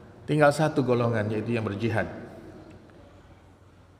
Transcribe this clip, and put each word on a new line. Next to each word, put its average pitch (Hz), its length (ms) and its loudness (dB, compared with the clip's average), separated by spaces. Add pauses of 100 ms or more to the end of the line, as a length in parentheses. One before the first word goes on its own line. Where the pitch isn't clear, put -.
(220)
Tinggal 147 320 4
satu 156 320 0
golongan, 117 480 2
yaitu 107 240 -2
yang 107 80 -2
berjihad. 104 400 -2 (1900)